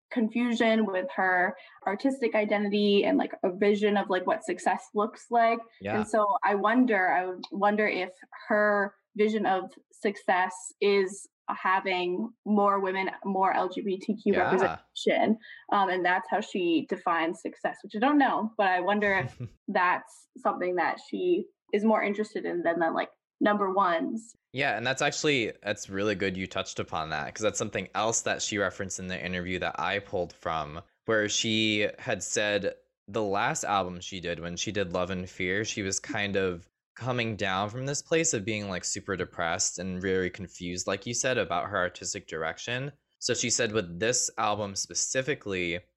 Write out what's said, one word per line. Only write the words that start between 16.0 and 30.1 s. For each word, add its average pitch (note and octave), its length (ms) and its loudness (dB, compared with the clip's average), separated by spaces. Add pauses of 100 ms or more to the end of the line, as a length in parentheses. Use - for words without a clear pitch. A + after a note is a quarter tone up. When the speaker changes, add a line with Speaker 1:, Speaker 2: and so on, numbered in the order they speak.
Speaker 1:
that's F3+ 240 0
how G3 140 0
she F3 480 0
defines E3+ 500 -2
success, - 420 -6
which G#3 140 -16
I - 20 -2
don't C#4+ 200 4
know, A3 400 2
but G3+ 80 4
I F#3 140 2
wonder G3+ 340 2
if F3 240 -2 (140)
Speaker 2:
<laughs> - 160 -18
Speaker 1:
that's F3+ 680 0
something F3+ 400 -2
that D#3 220 0 (100)
she F#3 380 0 (260)
is G3+ 120 2
more A3 180 4
interested G3+ 420 -4
in E3+ 180 -2
than, E3+ 180 2
than, E3 120 2
like, - 160 -2 (320)
number G3+ 320 4
ones. F#3+ 640 0 (180)
Speaker 2:
Yeah, C3 240 0
and A#2 100 -2
that's C3 140 0
actually, C#3+ 520 2 (100)
that's - 260 -4
really G2 260 0
good F#2+ 220 -2
you F#2+ 100 -4
touched - 320 -6
upon E2+ 300 -4
that, D2 260 -4
'cause - 80 -8
that's G#2 160 0
something G#2 360 -4
else A2 260 0
that G#2 220 -2
she - 160 -2
referenced F#2+ 400 -4
in F#2 100 -8
the F2+ 160 -6
interview F2+ 360 -4
that E2+ 200 -4
I F#2 180 -2
pulled F2+ 360 -6